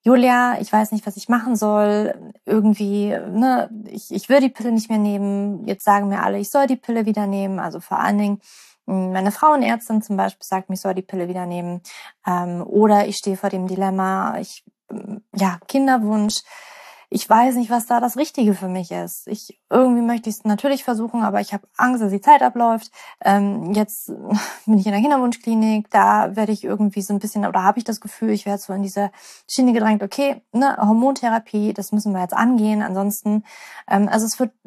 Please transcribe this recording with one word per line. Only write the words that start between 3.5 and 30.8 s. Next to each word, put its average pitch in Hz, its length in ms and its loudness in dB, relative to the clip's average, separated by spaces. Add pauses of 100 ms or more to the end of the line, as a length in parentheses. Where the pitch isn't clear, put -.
ich, - 240 -14
ich - 180 -8
will 277 100 6
die 262 100 2
Pille 233 220 -4
nicht 220 180 0
mehr 220 80 0
nehmen. 202 680 -2
Jetzt 196 160 -6
sagen 202 240 2
mir 196 160 -2
alle, 196 160 -2
ich 202 100 -6
soll 277 180 2
die 247 100 0
Pille 226 280 -2
wieder 208 220 -2
nehmen.“ 196 320 -4
Also - 220 -8
vor - 180 -4
allen 202 180 0
Dingen, 202 240 0 (440)
mm, 185 260 -4
meine 190 200 0
Frauenärztin 233 680 2
zum 202 160 -6
Beispiel 196 280 -4
sagt 190 240 -6
mir, 185 60 -4
ich - 60 -12
soll 190 140 -2
die 190 60 -4
Pille 185 260 -6
wieder 180 180 -6
nehmen. 175 360 -8 (440)
Ähm, 175 400 -4
oder 208 420 4
ich 208 100 -6
stehe 190 200 -4
vor 202 120 -4
dem 185 180 -4
Dilemma, 190 720 -2
ich, - 240 -14 (260)
mm, - 280 -12 (180)
ja, 185 320 -2
Kinderwunsch. 220 760 0 (680)
Ich - 160 -6
weiß 240 280 4
nicht, 240 160 -2
was 233 160 0
da 240 120 2
das 233 180 -2
Richtige 247 360 0
für 185 140 -4
mich 180 240 -6
ist. 175 360 -10
Ich, - 400 -12
irgendwie 240 360 4
möchte 233 260 -2
ich's - 140 -10
natürlich 269 400 -2
versuchen, 226 400 -4
aber 208 180 0
ich 208 120 -8
habe - 220 -10
Angst, 247 280 0
dass 196 80 0
die 196 100 -4
Zeit 285 220 6
abläuft. 233 480 0 (340)
Ähm, 196 480 2
jetzt 208 360 -2
<laughs> - 580 -4
bin 214 100 6
ich 190 80 4
in 208 60 0
der 202 100 0
Kinderwunschklinik, 226 880 2
da 202 460 4
werde 220 160 0
ich 202 120 -4
irgendwie 202 380 0
so 190 100 -6
ein 202 80 0
bisschen, 208 280 -4
oder 185 160 0
habe 208 160 2
ich 226 40 -8
das 220 160 -6
Gefühl, 220 300 -6
ich 208 160 -2
werde 202 160 -4
so 196 120 -10
in 196 100 -4
diese 196 260 -2 (380)
Schiene 247 260 2
gedrängt, 214 300 2
okay, 277 480 -4
ne, 262 280 2
Hormontherapie, 220 960 0